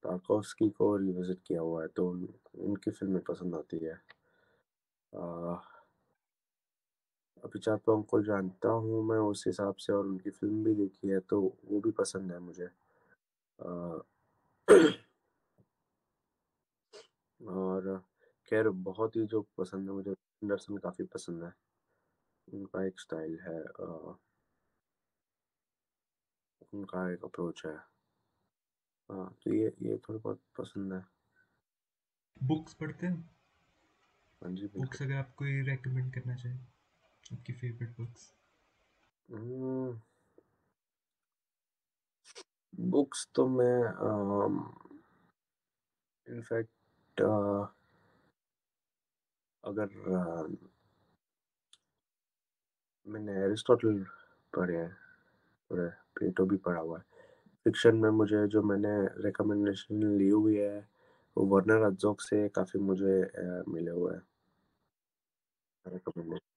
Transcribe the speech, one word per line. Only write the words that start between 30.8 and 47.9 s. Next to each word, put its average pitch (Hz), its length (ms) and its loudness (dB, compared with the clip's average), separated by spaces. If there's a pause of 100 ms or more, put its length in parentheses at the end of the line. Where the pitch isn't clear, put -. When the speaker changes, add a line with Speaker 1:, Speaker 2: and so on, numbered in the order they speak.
Speaker 1:
है। 92 140 -10 (1400)
Speaker 2:
Books 156 320 -2
पढ़ते - 320 -8
हैं? 175 240 -4 (1120)
Speaker 1:
हाँ 90 100 -8
जी, 95 100 -8
बिल्कुल। 104 220 -8
Speaker 2:
Books - 180 -10
अगर 135 120 -4
आप 135 200 -6
कोई 139 280 -4
recommend 131 520 -4
करना 123 220 -6
चाहें, 127 240 -8 (720)
आपकी 120 200 -10
favorite 120 480 -8
books? - 340 -12 (960)
Speaker 1:
हम्म, 127 680 -6 (2750)
books - 540 0
तो 131 140 4
मैं, 123 360 4
अम, 101 880 0 (1600)
in 120 100 -10
fact, - 840 -4
अ, 101 520 2 (1900)